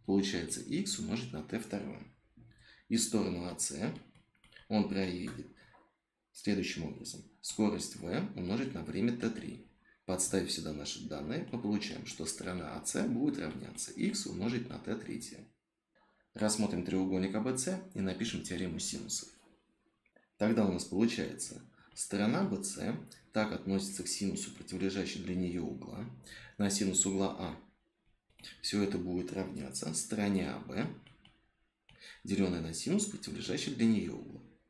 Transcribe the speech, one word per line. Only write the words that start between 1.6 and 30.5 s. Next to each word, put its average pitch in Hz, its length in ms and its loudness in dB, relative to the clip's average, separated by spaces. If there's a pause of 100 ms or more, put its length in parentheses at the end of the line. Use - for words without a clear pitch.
И 110 80 4
сторону 92 500 2
А 87 100 -4
Ц 92 360 -2 (760)
он 104 200 4
проедет 92 600 -2 (840)
следующим 90 520 0
образом. - 380 -8 (180)
Скорость - 560 0
В - 100 -8 (300)
умножить 101 360 0
на 85 120 -6
время 101 320 2
Т 117 120 0
три. - 380 -6 (400)
Подставив 92 460 2
сюда 80 200 -4
наши 73 360 -6
данные, 76 420 -4
мы 120 100 -4
получаем, - 460 0
что - 180 -6
сторона 87 520 -4
А - 40 -8
Ц - 280 0
будет 135 300 2
равняться - 520 -6
икс - 360 0
умножить 107 420 0
на - 100 -6
Т - 160 -4
третье. - 500 -8 (880)
Рассмотрим 104 540 2
треугольник 95 480 4
А 107 60 2
Б 127 180 2
Ц 185 240 0 (120)
и - 60 -2
напишем 95 420 0
теорему 85 360 -2
синусов. - 500 -4 (1080)
Тогда 110 280 6
у 95 80 6
нас 87 120 0
получается, - 800 2 (320)
сторона 110 480 2
Б - 200 2
Ц - 340 -2 (360)
так 107 200 2
относится - 500 0
к - 60 -4
синусу - 420 -2
противолежащей 92 720 -2
для 90 140 -2
неё 90 260 0
угла - 420 -6 (540)
на 104 100 4
синус 95 380 4
угла 95 320 4
А. 90 180 -4 (1040)
Всё 104 220 2
это 95 160 2
будет 90 340 0
равняться 80 600 -2
стороне 101 560 2